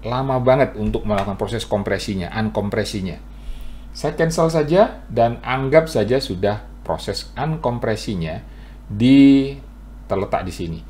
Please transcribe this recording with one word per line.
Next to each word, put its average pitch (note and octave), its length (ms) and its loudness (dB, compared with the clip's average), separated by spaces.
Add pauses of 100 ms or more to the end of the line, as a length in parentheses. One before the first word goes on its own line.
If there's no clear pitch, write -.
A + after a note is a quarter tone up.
Lama B2+ 320 0
banget B2+ 400 4
untuk G#2+ 320 -2
melakukan G2 320 0
proses G#2+ 240 -4
kompresinya, G2 720 -2
unkompresinya. G2+ 800 -4 (720)
Saya - 240 -6
cancel E3 400 2
saja E3 560 2
dan A#2 320 2
anggap C3+ 480 2
saja A#2+ 320 2
sudah G2+ 480 -2 (160)
proses - 480 -6
unkompresinya A#2 1120 -4 (400)
di, C#3 720 6 (480)
terletak F#2+ 400 -2
di F2+ 80 -6
sini. E2 260 -8 (100)